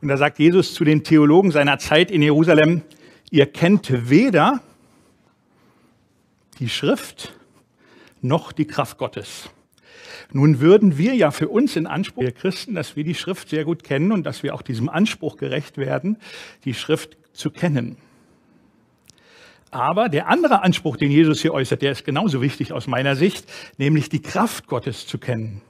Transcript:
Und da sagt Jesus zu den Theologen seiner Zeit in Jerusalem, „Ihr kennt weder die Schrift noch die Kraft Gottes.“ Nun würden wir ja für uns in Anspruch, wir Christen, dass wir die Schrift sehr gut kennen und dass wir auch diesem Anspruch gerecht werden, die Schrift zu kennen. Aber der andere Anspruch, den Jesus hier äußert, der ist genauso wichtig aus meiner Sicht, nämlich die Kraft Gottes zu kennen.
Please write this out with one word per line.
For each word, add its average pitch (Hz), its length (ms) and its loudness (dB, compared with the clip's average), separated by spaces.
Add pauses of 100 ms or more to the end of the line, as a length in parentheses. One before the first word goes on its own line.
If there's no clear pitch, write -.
Und 147 60 -4
da 139 80 0
sagt 147 240 0
Jesus 175 340 4
zu - 80 -2
den 151 220 2
Theologen 156 480 6
seiner 143 260 2
Zeit 170 320 2
in 160 120 2
Jerusalem, 156 600 4 (480)
„Ihr 139 160 4
kennt 135 640 0
weder 202 500 2 (2000)
die 123 100 -6
Schrift - 680 -6 (840)
noch 139 300 -2
die 156 140 -2
Kraft - 340 -6
Gottes.“ - 500 -12 (840)
Nun 143 260 4
würden 180 400 6
wir 226 160 0
ja 175 160 2
für 156 180 -4
uns 254 280 0
in 165 100 -4
Anspruch, 190 380 -6
wir 123 80 -4
Christen, 190 420 -8
dass 165 220 -8
wir 147 80 -6
die 165 100 -4
Schrift - 340 -10
sehr 151 160 -4
gut 160 200 -6
kennen 151 260 0
und 190 160 -2
dass - 160 -10
wir 139 140 -6
auch - 60 -14
diesem 117 260 -6
Anspruch 165 480 -4
gerecht 139 420 -8
werden, 139 380 -4 (480)
die 127 100 -4
Schrift - 420 -6 (160)
zu - 200 -10
kennen. 143 440 -4 (1700)
Aber 175 380 -2
der 147 180 -2
andere 277 380 2
Anspruch, 160 320 0
den 143 160 0
Jesus 156 300 4
hier 160 120 0
äußert, 131 260 -2
der 139 120 0
ist - 120 -10
genauso 156 380 -2
wichtig 127 300 -4
aus - 160 -8
meiner 131 260 0
Sicht, 151 340 -2 (300)
nämlich 147 300 0
die 151 120 -4
Kraft - 460 -4
Gottes - 400 -8
zu - 120 -10
kennen. 110 520 -8